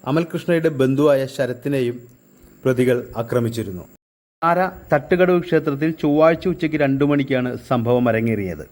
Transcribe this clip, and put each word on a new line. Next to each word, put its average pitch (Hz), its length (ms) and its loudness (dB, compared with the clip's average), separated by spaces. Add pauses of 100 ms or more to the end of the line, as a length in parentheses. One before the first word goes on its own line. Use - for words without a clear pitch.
(120)
അമൽകൃഷ്ണയുടെ 165 680 0
ബന്ധുവായ 135 440 2 (120)
ശരത്തിനെയും 123 600 -4 (680)
പ്രതികൾ 127 340 2 (240)
ആക്രമിച്ചിരുന്നു. 113 640 -4 (560)
കാര 170 200 2 (300)
തട്ടുകടവ് 175 520 2
ക്ഷേത്രത്തിൽ 151 460 0 (100)
ചൊവ്വാഴ്ച 156 520 2
ഉച്ചയ്ക്ക് 156 320 -4
രണ്ട് 135 260 2
മണിക്കാണ് 135 400 0 (180)
സംഭവം 123 420 2
അരങ്ങേറിയത്. 104 600 -2